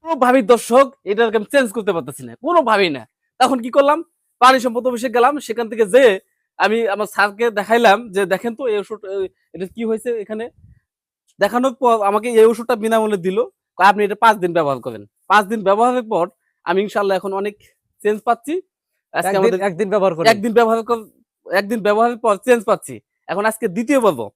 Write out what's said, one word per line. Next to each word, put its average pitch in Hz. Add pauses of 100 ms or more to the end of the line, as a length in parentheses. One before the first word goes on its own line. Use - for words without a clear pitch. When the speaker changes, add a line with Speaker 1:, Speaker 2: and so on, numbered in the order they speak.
Speaker 1:
কোনোভাবেই 269
দর্শক, 240 (180)
এটা 214
আমি 214
চেঞ্জ 254
করতে 202
পারতেছি 143
না, 117
কোনোভাবেই 226
না। 123 (320)
তখন 233
কি 240
করলাম, 294 (340)
পানি 254
সম্পদ 240
অফিসে 240
গেলাম, 247
সেখান 233
থেকে 220
যেয়ে 214 (360)
আমি 214
আমার 202
স্যারকে 208
দেখাইলাম 214
যে, 196
"দেখেন 190
তো 269
এই 208
ওষুধ, 196
এ, 190 (240)
এটা 175
কি 226
হয়েছে 220 (100)
এখানে?" 220 (880)
দেখানোর 240
পর 233
আমাকে 208
এই 220
ওষুধটা 233
বিনামূল্যে 220
দিল, 185 (320)
কয়, 185
"আপনি 208
এটা 202
পাঁচ 220
দিন 175
ব্যবহার 143
করেন।" 107 (200)
পাঁচ 202
দিন 220
ব্যবহারের 233
পর 220 (360)
আমি 185
ইনশাল্লাহ 202
এখন 190
অনেক 202 (460)
চেঞ্জ 208
পাচ্ছি। 277 (520)
আজকে 175
Speaker 2:
একদিন, 196
Speaker 1:
আমাদের 185
Speaker 2:
একদিন 190
ব্যবহার 190
করে? 165
Speaker 1:
একদিন 214
ব্যবহার 226
কর-, 226 (420)
একদিন 202
ব্যবহারের 220
পর 220
চেঞ্জ 233
পাচ্ছি। 147 (260)
এখন 196
আজকে 220
দ্বিতীয় 233
পর্ব। 139